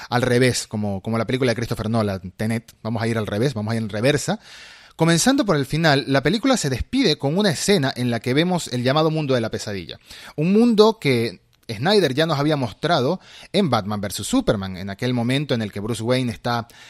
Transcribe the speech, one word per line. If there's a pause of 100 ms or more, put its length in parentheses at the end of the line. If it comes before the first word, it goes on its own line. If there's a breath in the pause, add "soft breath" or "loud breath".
(100)
al
revés,
como,
como
la
película
de
Christopher
Nolan,
Tenet.
Vamos
a
ir
al
revés,
vamos
a
ir
en
reversa. (560 loud breath)
Comenzando
por
el
final,
la
película
se
despide
con
una
escena
en
la
que
vemos
el
llamado
mundo
de
la
pesadilla. (380 loud breath)
Un
mundo
que (260)
Snyder
ya
nos
había
mostrado (320 loud breath)
en
Batman
versus
Superman,
en
aquel
momento
en
el
que
Bruce
Wayne
está (240 loud breath)